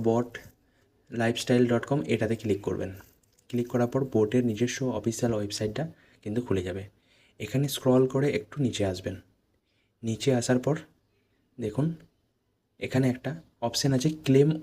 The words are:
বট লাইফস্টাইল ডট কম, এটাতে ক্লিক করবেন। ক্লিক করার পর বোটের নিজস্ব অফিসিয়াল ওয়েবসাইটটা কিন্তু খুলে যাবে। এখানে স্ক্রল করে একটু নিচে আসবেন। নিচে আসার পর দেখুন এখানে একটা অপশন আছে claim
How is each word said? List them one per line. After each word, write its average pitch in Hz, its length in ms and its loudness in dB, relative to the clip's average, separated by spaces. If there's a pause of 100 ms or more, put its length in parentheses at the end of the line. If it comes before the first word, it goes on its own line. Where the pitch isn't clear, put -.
বট 120 200 2 (840)
লাইফস্টাইল 117 560 2
ডট 120 200 2
কম, 143 200 0
এটাতে 113 360 0
ক্লিক 104 240 0
করবেন। 101 240 -4 (600)
ক্লিক 120 220 -2
করার 120 200 0
পর 135 120 0
বোটের 113 460 2
নিজস্ব 117 280 -2 (200)
অফিসিয়াল 117 360 -2
ওয়েবসাইটটা 107 500 -4 (380)
কিন্তু 107 240 -4
খুলে 95 160 0
যাবে। 92 200 -6 (580)
এখানে 135 280 -2
স্ক্রল 127 380 4
করে 135 200 0 (120)
একটু - 260 -14
নিচে 104 180 -2 (100)
আসবেন। 90 240 -8 (880)
নিচে 113 320 -2
আসার 123 240 2
পর 143 180 0 (840)
দেখুন 120 280 -2 (920)
এখানে 131 340 0
একটা - 160 -8 (300)
অপশন 120 320 0
আছে 131 160 2 (180)
claim 135 220 8 (140)